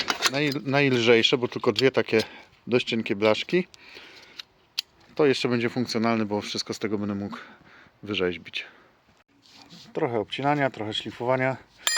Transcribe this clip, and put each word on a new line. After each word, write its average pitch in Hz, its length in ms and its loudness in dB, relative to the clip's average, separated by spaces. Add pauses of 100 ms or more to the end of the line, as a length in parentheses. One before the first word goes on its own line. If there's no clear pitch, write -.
(320)
naj-, 139 320 -2
najlżejsze, 127 760 4
bo 117 100 -2
tylko 120 240 -2
dwie 127 180 4
takie 113 320 2 (440)
dość 123 200 2
cienkie 113 300 -2
blaszki, 110 500 2 (1500)
to 156 120 4
jeszcze 131 220 2
będzie 120 220 0
funkcjonalne, 113 560 0
bo 104 140 -2
wszystko 104 340 -8
z - 40 -12
tego 104 200 -4
będę 104 160 -4
mógł 101 220 -8 (680)
wyrzeźbić. 90 600 -6 (1300)
Trochę 123 260 -2
obcinania, 139 520 -2
trochę 107 240 -8
szlifowania 131 640 -2 (420)